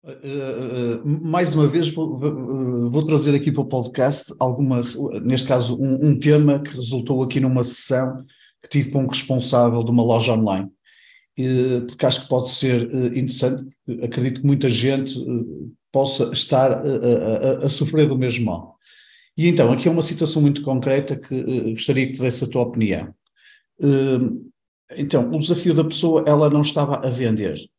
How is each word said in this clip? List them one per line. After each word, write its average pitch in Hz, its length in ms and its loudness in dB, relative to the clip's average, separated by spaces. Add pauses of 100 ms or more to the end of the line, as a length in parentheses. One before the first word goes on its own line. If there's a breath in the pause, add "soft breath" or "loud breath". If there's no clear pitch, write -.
Eh, 135 180 -16
eh, 139 80 -10
eh, 123 720 -4
mais 156 500 0
uma 147 140 6
vez 156 220 2
vou, 156 280 -4
vou, 143 120 -2
eh, 123 600 -2
vou 151 140 0
trazer 147 320 2
aqui 147 160 0
para 143 100 -2
o 120 40 0
podcast 127 760 -2
algumas, 127 580 0 (240)
neste 127 240 0
caso 123 340 0
um, 135 320 2
um 123 60 4
tema 147 440 4
que - 120 -12
resultou 127 480 -2
aqui 123 180 -2
numa 127 240 2
sessão 127 600 -2 (380 soft breath)
que - 60 -20
tive 143 220 0
com 135 120 0
um 131 40 -2
responsável 120 760 2
de 120 80 -2
uma 120 100 4
loja 113 320 2
online. 98 360 0 (680 soft breath)
Eh, 127 440 0
porque 120 240 -4
acho 127 180 0
que - 60 -20
pode 127 200 0
ser, 123 400 0
eh, 127 180 -2
interessante, 127 600 -2 (180)
porque 120 200 -6
acredito 123 340 -4
que 143 80 0
muita 139 220 2
gente, 135 500 -2
eh, 117 500 -6 (220)
possa 135 400 0
estar, 131 400 2
eh, 143 180 -2
a, 120 720 0
a, - 40 -4
a, - 20 -4
a 147 40 2
sofrer 151 380 2
do 135 100 0
mesmo 120 280 -2
mal. 85 320 -8 (600 soft breath)
E 165 100 2
então, 156 240 4
aqui 143 180 2
é - 20 4
uma 165 100 0
situação 151 400 0
muito 143 220 2
concreta 135 540 0
que, - 180 -10
eh, 120 360 -2
gostaria 131 360 0
que - 60 -8
te - 80 -8
desse 127 240 -2
a 117 40 -8
tua 127 120 0
opinião. 101 520 -2 (680 soft breath)
Eh, - 1120 -2
então, 143 340 0
o 160 80 -2
desafio 165 380 0
da 160 80 4
pessoa, 160 420 0
ela 147 240 4
não 147 120 4
estava 143 440 -2
a 131 40 0
vender. 110 500 -2 (200)